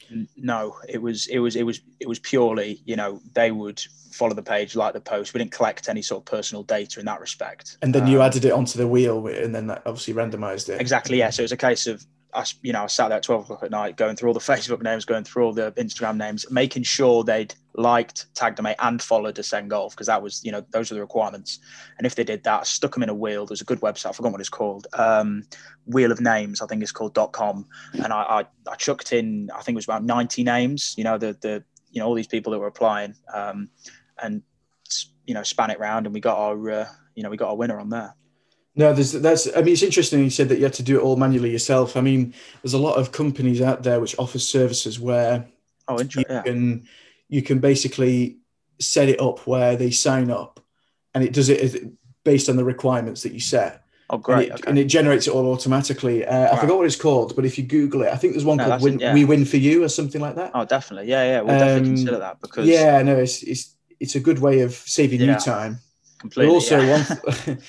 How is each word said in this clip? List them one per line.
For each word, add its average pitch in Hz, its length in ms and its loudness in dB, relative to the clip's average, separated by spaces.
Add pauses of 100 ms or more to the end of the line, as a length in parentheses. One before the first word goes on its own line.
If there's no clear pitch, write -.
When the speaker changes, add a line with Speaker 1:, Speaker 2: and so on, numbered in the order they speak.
(120)
Speaker 1:
N-, 113 160 -8 (100)
no, 113 380 -6 (120)
it 113 140 -8
was, 113 260 -6
it 127 120 -4
was, 120 160 -2
it 117 80 -2
was, 117 180 -6 (180)
it - 80 -12
was 117 120 -8
purely, 110 680 0
you 113 100 -6
know, 104 260 -6 (120)
they 117 180 2
would 104 300 -8 (300)
follow 113 220 -2
the 104 100 -10
page, 104 320 -4
like 107 180 -2
the 107 80 -10
post. 104 320 -8
We 123 40 -4
didn't 117 160 -6
collect - 340 -4
any 107 140 -6
sort 120 200 -6
of - 40 -20
personal 104 380 -8
data 104 360 -4
in 104 60 -10
that 101 160 -8
respect. - 600 -12
Speaker 2:
And 131 140 2
then 131 120 4
you 135 140 8
Speaker 1:
Um, 131 60 8
Speaker 2:
added 127 160 0
it 131 80 6
onto 123 260 0
the 120 100 0
wheel, 120 400 2
and 110 280 -6
then 110 120 -8
that 104 180 -10
obviously 117 280 -8
randomized 107 540 -6
it. 95 140 -6
Speaker 1:
Exactly, 127 380 -2
yeah. 113 100 2
So 123 120 -4
it 117 40 -2
was 113 80 -4
a 123 40 -8
case 123 300 0
of 110 180 -8 (280)
us, - 280 -6
you 123 120 -6
know, 104 100 -4
I 104 40 -8
sat 113 200 0
there 107 100 0
at - 60 -6
twelve 113 220 -2
o'clock - 180 -14
at 101 80 -8
night, 104 260 -6
going 110 180 -2
through 120 140 -2
all 117 60 2
the 113 40 -6
<laughs> - 140 0
Facebook 117 300 -4
names, 113 220 -4
going 110 180 -4
through 120 220 -2
all 110 80 -2
the 110 200 -4
Instagram 110 440 -6
names, 107 340 -8
making 127 320 -2
sure 120 400 2
they'd 110 320 -2 (200)
liked, 120 600 0
tagged 113 260 -4
me, 107 180 -4
and 120 220 -2
followed 107 380 -2
Ascend 104 320 -6
Golf, 101 240 -6
'cause 107 120 -12
that 107 140 0
was, 101 220 -12
you 113 80 -8
know, 104 200 -8
those 113 200 -4
were 110 40 -10
the 104 60 -8
requirements. 101 560 -6 (400)
And 117 80 -4
if 123 80 -2
they 123 100 -2
did 107 200 -6
that, 110 180 0
I - 20 -8
stuck - 340 -4
'em 127 60 0
in 110 60 -4
a 104 60 -4
wheel. 104 320 -6
There's 104 140 -10
a - 40 -14
good 127 160 -4
website, 104 280 -4
I - 40 -8
forgot 117 180 -4
what 98 100 -8
it's 95 80 -10
called, 101 440 -8
um, 107 500 2 (440)
Wheel 120 240 4
of 113 100 -2
Names, 107 400 -2
I 107 60 -10
think 107 160 -6
it's 104 80 -10
called 107 240 -6
dot 107 160 2
com. 101 340 -4 (280)
And 113 200 -4
I, 107 80 -2
I, 107 240 0 (220)
I - 80 -10
chucked - 360 -6
in, 110 440 -2
I - 60 -14
think 120 140 -4
it - 20 -4
was 104 80 -10
about 110 180 -4
ninety 120 400 0
names, 123 540 0
you 110 60 -4
know, 110 140 0
the, 107 240 -4
the, 107 220 -6 (280)
you 123 80 -8
know, 110 80 -4
all 120 80 0
these 113 120 -4
people 113 240 -6
that 107 80 -4
were 104 80 -6
applying, 104 480 -2 (180)
um, 101 360 -8 (520)
and 107 220 -8 (440)
s-, - 200 -8 (180)
you 127 80 -6
know, 104 80 -6
span 110 300 -2
it - 80 -8
round, 107 260 -4
and 104 80 -8
we 107 60 -6
got 107 180 0
our, 107 320 -4
uh, 107 180 -6 (280)
you 110 80 -12
know, 101 80 -8
we 107 60 -10
got 104 120 -2
our 107 60 -4
winner 113 240 -4
on 104 100 -10
there. 113 240 -10 (600)
Speaker 2:
No, 147 180 6
there's, 139 200 2
that's, 156 340 2 (100)
I 165 40 4
mean, 175 120 6
it's 165 100 4
interesting 165 400 2
you 131 60 2
said 127 200 0
that 131 80 2
you 131 60 2
had 135 100 2
to 127 100 -8
do 131 160 4
it - 20 0
all 131 160 2
manually 127 340 2
yourself. 123 460 0
I 127 40 0
mean, 131 320 2 (280)
there's 127 140 -6
a - 20 2
lot 147 200 2
of 127 140 0
companies 131 500 0
out 127 220 0
there 120 160 2
which 113 180 -4
offer 127 220 -4
services 123 600 0
where 120 480 0 (400)
Speaker 1:
Oh, 123 100 -4
inter-, 131 240 -4
Speaker 2:
you 131 80 0
Speaker 1:
yeah. 127 140 -4
Speaker 2:
can, 120 440 -2 (400)
you 143 140 -2
can 131 180 2
basically 127 800 2 (420)
set 139 300 4
it 131 100 4
up 131 280 -2
where 123 280 2
they 123 160 0
sign 131 400 2
up, - 280 -8 (540)
and 131 100 2
it 123 100 0
does 135 160 4
it 143 100 6
as, 127 180 0 (460)
based 139 240 4
on 127 100 2
the 127 60 2
requirements 123 600 -2
that 117 100 -6
you 123 60 -12
set. 110 440 -2 (280)
Speaker 1:
Oh, 120 60 -4
great, 127 180 0
Speaker 2:
And 127 140 4
it, - 40 -12
Speaker 1:
okay. - 160 -8
Speaker 2:
and 143 100 4
it 139 60 4
generates 147 420 4
it - 60 0
all 131 180 2
automatically. 131 760 0
Uh, 131 240 2
I 117 40 6
Speaker 1:
Wow. 117 80 2
Speaker 2:
forgot 170 160 4
what 180 80 4
it's 156 100 2
called, 135 400 2
but 131 100 2
if 131 120 -2
you 139 80 -2
Google 139 380 2
it, - 100 0
I - 40 -2
think 180 160 2
there's 143 120 -2
one 151 120 4
Speaker 1:
No, 131 60 2
Speaker 2:
called 113 100 2
Speaker 1:
that's 127 100 0
Speaker 2:
Win, 139 120 6
Speaker 1:
it, 120 60 -2
yeah. 120 120 2
Speaker 2:
We 147 120 8
Win 143 200 6
For 143 120 2
You 151 260 6
or 156 60 2
something 147 320 -4
like 147 140 -6
that. 180 180 -8
Speaker 1:
Oh, 120 120 0
definitely. 104 440 -4
Yeah, 131 140 2
yeah. 127 180 2
We'll 139 180 4
definitely 135 300 4
Speaker 2:
Um, 131 60 2
Speaker 1:
consider 123 240 0
that 92 200 -10
because - 280 0
Speaker 2:
yeah, 156 340 8
no, 139 160 4
it's, 127 260 0
it's, - 320 -10 (240)
it's - 160 -4
a 143 60 0
good 147 180 2
way 135 220 4
of 123 120 0
saving 127 460 0
Speaker 1:
Yeah. 135 140 6
Speaker 2:
you 135 60 2
time. 110 400 -4 (400)
Speaker 1:
Completely, 143 300 2
Speaker 2:
But 170 40 8
also, 151 280 6
Speaker 1:
yeah. 131 100 6
Speaker 2:
one 151 420 2
th-, 131 240 -6 (100)